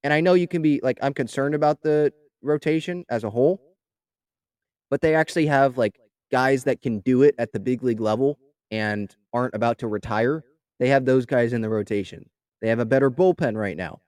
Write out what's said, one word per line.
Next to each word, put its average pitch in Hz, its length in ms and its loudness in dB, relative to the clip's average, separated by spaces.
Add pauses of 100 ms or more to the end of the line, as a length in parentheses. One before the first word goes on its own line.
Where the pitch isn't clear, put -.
And 143 80 0
I 151 80 4
know 180 140 4
you 180 120 4
can 170 160 -4
be, 151 220 2
like, 127 180 -2
I'm 156 120 -2
concerned 139 420 -4
about 151 260 0
the 151 300 0 (300)
rotation 160 680 -4
as 117 140 -4
a 107 60 -6
whole, 139 320 0 (1300)
but 139 100 -2
they 156 160 2
actually 160 300 0
have, 139 320 2
like, 110 200 -2 (360)
guys 131 320 2
that 131 160 -2
can 113 180 -4
do 127 220 2
it 147 160 6
at 117 160 -6
the 104 80 -6
big 123 200 -4
league 117 200 -2
level 123 360 0 (340)
and 107 440 -4 (160)
aren't 123 240 -2
about 117 240 0
to 123 80 -8
retire. 123 560 -2 (360)
They 127 100 0
have 135 160 2
those 131 200 2
guys 120 280 0
in 117 80 -2
the 110 80 -4
rotation. 104 600 -4 (320)
They 110 60 -4
have 113 120 0
a 120 60 0
better 135 240 2
bullpen 151 460 0
right 101 220 -4
now. 87 300 -10